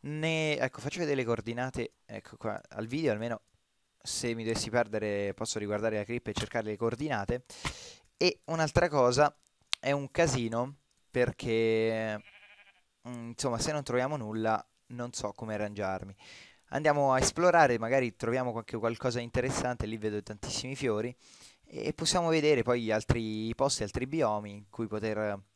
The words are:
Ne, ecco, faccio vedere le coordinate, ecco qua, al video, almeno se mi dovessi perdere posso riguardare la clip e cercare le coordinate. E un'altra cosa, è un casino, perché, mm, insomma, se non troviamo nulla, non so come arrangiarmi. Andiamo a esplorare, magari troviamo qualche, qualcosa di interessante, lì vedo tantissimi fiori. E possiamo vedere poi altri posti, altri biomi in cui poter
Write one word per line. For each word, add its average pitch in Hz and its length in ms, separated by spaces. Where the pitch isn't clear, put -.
Ne, 156 560
ecco, 127 220
faccio 147 200
vedere 147 180
le 127 80
coordinate, 117 680
ecco 104 320
qua, 107 320
al 110 160
video, 135 260
almeno 113 300
se - 340
mi 113 100
dovessi 113 240
perdere 104 640
posso - 260
riguardare 104 380
la 104 80
clip 117 220
e 107 60
cercare 110 340
le 107 100
coordinate. 120 680
E - 300
un'altra 160 420
cosa, 139 480
è 135 120
un 143 200
casino, 127 640
perché, 113 1120
mm, 117 200
insomma, 117 300
se - 120
non 151 120
troviamo 127 320
nulla, 110 480
non 123 240
so 104 220
come 110 220
arrangiarmi. 101 600
Andiamo 147 440
a 131 60
esplorare, 160 600
magari 120 360
troviamo 123 360
qualche, 113 260
qualcosa 117 420
di 117 40
interessante, 123 600
lì 110 120
vedo 104 240
tantissimi 120 540
fiori. 120 400
E - 260
possiamo 170 360
vedere 151 340
poi 120 280
altri 110 640
posti, 139 280
altri 123 220
biomi 107 460
in 104 180
cui 113 180
poter 107 500